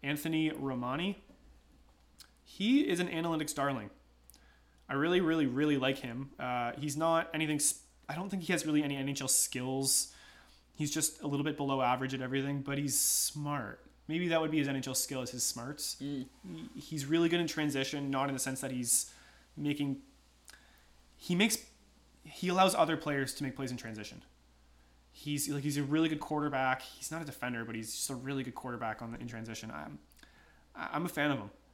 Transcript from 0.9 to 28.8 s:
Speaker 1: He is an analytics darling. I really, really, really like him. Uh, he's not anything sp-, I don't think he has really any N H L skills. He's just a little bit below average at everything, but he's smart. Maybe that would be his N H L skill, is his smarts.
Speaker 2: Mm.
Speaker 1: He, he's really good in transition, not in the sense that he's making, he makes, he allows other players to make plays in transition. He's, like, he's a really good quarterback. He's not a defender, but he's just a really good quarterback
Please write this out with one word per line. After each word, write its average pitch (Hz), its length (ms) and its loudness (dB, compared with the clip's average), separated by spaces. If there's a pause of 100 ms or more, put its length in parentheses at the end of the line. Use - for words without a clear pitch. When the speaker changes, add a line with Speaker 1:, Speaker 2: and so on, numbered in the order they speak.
Speaker 1:
He 254 440 4
is 175 100 2
an 175 100 2
analytics 160 460 0
darling. 135 360 -2 (1000)
I 135 60 -2
really, 165 280 4
really, 160 240 4
really 139 320 4
like 131 200 2
him. 131 400 -8
Uh, 123 400 -2
he's 143 200 -2
not 165 340 4
anything 151 280 0
sp-, - 200 2 (280)
I 143 60 -6
don't 185 140 -6
think 190 140 -2
he 175 100 0
has 160 140 2
really 151 160 4
any 143 140 0
N 135 120 -2
H 139 140 -2
L 135 60 -4
skills. 131 840 2 (640)
He's 151 160 -2
just - 320 -2
a - 40 -2
little 143 180 2
bit 151 120 0
below 139 240 0
average 127 320 2
at 131 80 -4
everything, 135 400 0
but 139 160 -4
he's 143 220 0
smart. 143 800 0 (280)
Maybe 175 200 2
that 165 120 4
would 156 100 0
be 156 80 2
his 139 100 2
N 135 80 0
H 131 120 -2
L 131 60 -4
skill, 131 280 -2
is 110 80 -4
his 123 140 -4
smarts. - 580 -4
Speaker 2:
Mm. 139 240 -6 (480)
Speaker 1:
He, - 60 -10
he's 143 260 -6
really 165 220 6
good 175 120 4
in 170 60 2
transition, 139 640 0
not 139 180 2
in 139 60 -2
the 131 60 -4
sense 131 220 -2
that 135 80 -4
he's 123 400 2 (460)
making, 143 420 0 (1160)
he - 180 -2
makes, 208 240 4 (680)
he - 240 -4
allows 185 260 6
other 160 220 4
players 139 380 -2
to 143 100 -4
make 127 100 -4
plays 135 160 -4
in 123 60 -6
transition. 107 460 -10 (920)
He's, 147 340 -4
like, 143 140 -2
he's 143 140 0
a 147 60 0
really 156 260 4
good 156 120 -2
quarterback. 139 640 0
He's - 280 -12
not 165 120 -6
a - 20 -6
defender, 123 400 -4
but 113 100 -8
he's 110 180 -6
just - 180 -4
a 139 40 -4
really 135 280 -4
good 123 120 -8
quarterback 117 480 -6